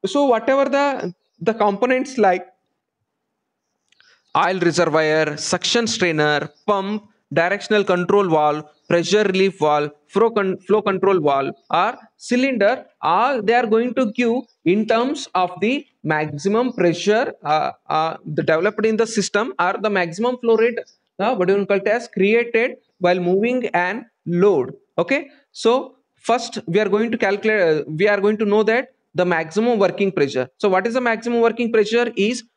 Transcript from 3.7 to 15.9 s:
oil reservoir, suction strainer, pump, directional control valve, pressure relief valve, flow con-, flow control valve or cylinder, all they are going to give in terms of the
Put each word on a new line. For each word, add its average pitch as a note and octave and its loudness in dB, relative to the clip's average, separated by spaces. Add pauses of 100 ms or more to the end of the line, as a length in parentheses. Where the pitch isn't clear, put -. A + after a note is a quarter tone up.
oil F3 0
reservoir, D#3 2
suction A3 -2
strainer, D3+ 0 (160)
pump, G#3 -2 (280)
directional G3 0
control F#3 2
valve, D3+ 0 (240)
pressure F3 2
relief F#3+ 0
valve, D3 0 (180)
flow A3+ 2
con-, G3 -2
flow G#3+ 0
control F#3+ 0
valve C#3 0 (160)
or F#3+ 0 (220)
cylinder, B3 0 (160)
all A3+ 0
they G#3 2
are A#3+ 2
going A3+ 0
to B3 0
give A#3 0 (300)
in G#3 2
terms B3 -2
of F3+ 0 (100)
the C4 -2 (160)